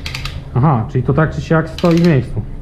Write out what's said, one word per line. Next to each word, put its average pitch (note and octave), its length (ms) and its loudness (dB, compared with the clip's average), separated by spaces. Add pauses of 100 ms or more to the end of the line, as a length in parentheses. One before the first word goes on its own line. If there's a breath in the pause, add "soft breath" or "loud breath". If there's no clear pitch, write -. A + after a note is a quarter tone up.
(560)
Aha, B2+ 340 2
czyli B2+ 140 -2
to C#3+ 100 2
tak D#3 220 2
czy D3+ 60 -6
siak D#3+ 280 0
stoi E3+ 260 2
w E3+ 120 4
miejscu. C3+ 340 2 (200)